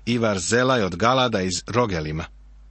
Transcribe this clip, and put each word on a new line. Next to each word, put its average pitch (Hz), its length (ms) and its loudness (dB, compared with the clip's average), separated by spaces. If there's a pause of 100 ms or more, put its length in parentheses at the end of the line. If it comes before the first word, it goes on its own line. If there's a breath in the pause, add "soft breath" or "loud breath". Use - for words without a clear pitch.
i 120 120 0
Varzelaj 113 640 2
od 87 140 -2
Galada 117 440 2
iz 92 120 -2 (140)
Rogelima. 85 580 -2 (460)